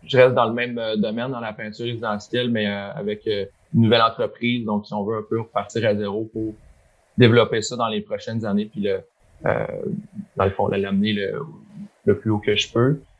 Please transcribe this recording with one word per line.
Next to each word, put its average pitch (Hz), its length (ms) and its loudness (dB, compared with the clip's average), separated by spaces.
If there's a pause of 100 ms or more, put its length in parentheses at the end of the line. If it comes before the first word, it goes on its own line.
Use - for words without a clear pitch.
je 135 120 2
reste 123 180 10
dans 120 100 6
le 113 80 -2
même, 120 240 -4
euh, 110 200 -2
domaine, 113 340 -2
dans 120 80 -8
la 110 140 -8
peinture 107 320 -10
résidentielle, 117 640 -4
mais, 107 160 0
euh, 101 260 -4
avec, 104 340 -6
euh, 101 180 -2 (280)
une 117 80 4
nouvelle 113 200 6
entreprise. 117 640 0
Donc, 104 200 -2
si - 80 -12
on 104 100 -4
veut 110 140 -4
un 107 120 -8
peu 113 120 -2
repartir 107 440 -4
à 104 100 2
zéro 104 360 -4
pour 110 220 -8 (640)
développer 113 440 6
ça - 140 -8
dans 117 120 -2
les 107 140 -2
prochaines 110 440 -6
années, 104 200 0
puis 107 160 -10
le, 98 200 -2 (440)
euh, - 200 0 (720)
dans 95 80 2
le 98 60 2
fond, 101 160 -2
l'amener 98 460 0
le, 101 280 -4 (640)
le 101 140 2
plus 110 120 -2
haut 104 80 0
que 104 160 0
je - 160 -4
peux. 131 300 2 (180)